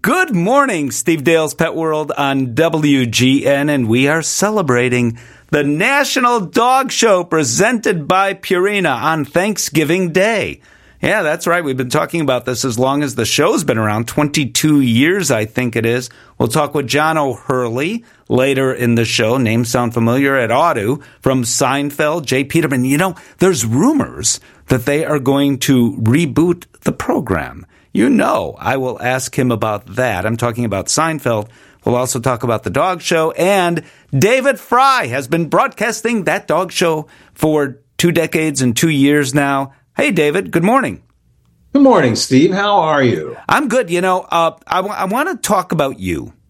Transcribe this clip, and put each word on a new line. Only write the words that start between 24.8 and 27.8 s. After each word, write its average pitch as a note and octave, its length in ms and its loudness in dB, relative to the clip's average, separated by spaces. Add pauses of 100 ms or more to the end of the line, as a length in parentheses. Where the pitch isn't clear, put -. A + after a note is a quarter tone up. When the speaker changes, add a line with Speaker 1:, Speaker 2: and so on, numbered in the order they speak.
Speaker 1:
they D3 180 0
are D3+ 160 0
going C#3 400 2
to B2 380 2
reboot D#3 680 2 (200)
the - 100 0
program. F2 720 -4 (280)